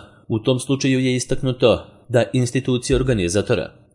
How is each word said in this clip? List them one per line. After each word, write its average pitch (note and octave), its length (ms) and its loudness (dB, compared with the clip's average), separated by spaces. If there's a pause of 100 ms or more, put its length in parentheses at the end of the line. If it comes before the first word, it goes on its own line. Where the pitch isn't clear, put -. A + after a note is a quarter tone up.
(280)
u A2+ 100 -2
tom B2+ 200 0
slučaju C3+ 420 0
je C3 140 0
istaknuto B2 720 0 (220)
da A#2 240 2
institucija B2+ 640 0
organizatora G#2 880 0 (100)